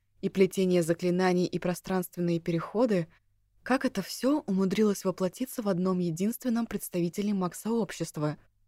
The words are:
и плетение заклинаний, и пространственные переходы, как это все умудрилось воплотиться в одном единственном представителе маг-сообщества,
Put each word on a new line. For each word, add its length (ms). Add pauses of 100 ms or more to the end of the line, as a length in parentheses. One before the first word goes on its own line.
(220)
и 80
плетение 520
заклинаний, 640
и 140
пространственные 800
переходы, 680 (540)
как 240
это 160
все 460
умудрилось 580
воплотиться 560
в 80
одном 300
единственном 640
представителе 720
маг-сообщества, 1040 (300)